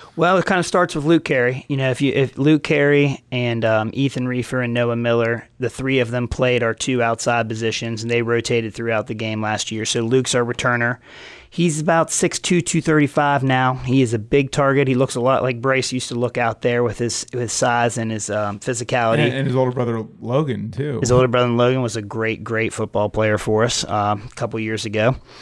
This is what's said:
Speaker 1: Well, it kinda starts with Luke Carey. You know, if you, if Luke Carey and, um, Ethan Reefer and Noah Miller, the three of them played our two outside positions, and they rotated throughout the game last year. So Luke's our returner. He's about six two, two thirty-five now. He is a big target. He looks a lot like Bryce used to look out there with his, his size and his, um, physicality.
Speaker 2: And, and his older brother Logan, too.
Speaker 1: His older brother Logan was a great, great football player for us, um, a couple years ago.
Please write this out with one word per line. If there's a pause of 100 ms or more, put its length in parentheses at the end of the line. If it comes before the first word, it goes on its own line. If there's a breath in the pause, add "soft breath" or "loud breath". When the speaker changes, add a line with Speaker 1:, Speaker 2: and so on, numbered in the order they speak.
(160 loud breath)
Speaker 1:
Well,
it
kinda
starts
with
Luke
Carey.
You
know,
if
you,
if
Luke
Carey
and,
um,
Ethan
Reefer
and
Noah
Miller, (100)
the
three
of
them
played
our
two
outside
positions,
and
they
rotated
throughout
the
game
last
year.
So
Luke's
our
returner. (500 loud breath)
He's
about
six
two,
two
thirty-five
now.
He
is
a
big
target.
He
looks
a
lot
like
Bryce
used
to
look
out
there
with
his,
his
size
and
his,
um,
physicality.
Speaker 2:
And,
and
his
older
brother (180)
Logan,
too.
Speaker 1:
His
older
brother
Logan
was
a
great,
great
football
player
for
us,
um,
a
couple
years
ago. (260 loud breath)